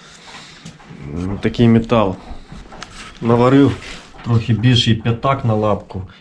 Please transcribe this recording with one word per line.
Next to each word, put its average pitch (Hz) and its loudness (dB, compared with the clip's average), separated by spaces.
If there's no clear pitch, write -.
М, 95 -6
такий 117 2
метал. 110 2
Наварив 123 4
трохи 117 0
більший 117 2
п'ятак 123 -2
на 113 0
лапку 104 -4